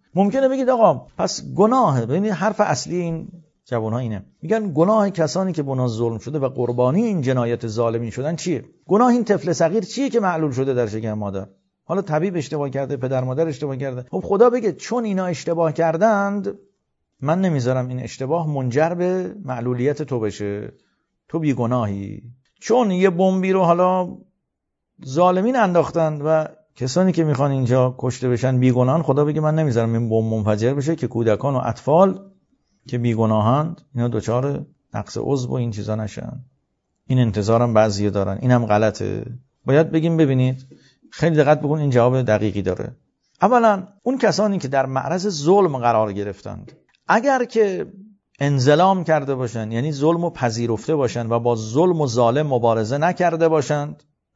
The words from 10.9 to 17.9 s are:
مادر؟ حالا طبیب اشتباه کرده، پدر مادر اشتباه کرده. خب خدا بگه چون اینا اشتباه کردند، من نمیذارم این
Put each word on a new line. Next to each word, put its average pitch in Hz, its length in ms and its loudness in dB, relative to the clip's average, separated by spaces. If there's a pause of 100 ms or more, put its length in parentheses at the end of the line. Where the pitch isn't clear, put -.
مادر؟ 101 340 -6 (380)
حالا 185 180 -2
طبیب 175 340 -2
اشتباه 143 340 -4
کرده، 135 260 -4
پدر 127 280 -2
مادر 135 240 -2
اشتباه 135 280 -6
کرده. 127 340 -8
خب 185 140 -6
خدا 196 260 4
بگه 226 220 0
چون 233 320 -6
اینا 190 220 -2
اشتباه 165 460 -2
کردند، 202 800 0 (640)
من 156 200 0
نمیذارم 131 480 0
این 127 120 -8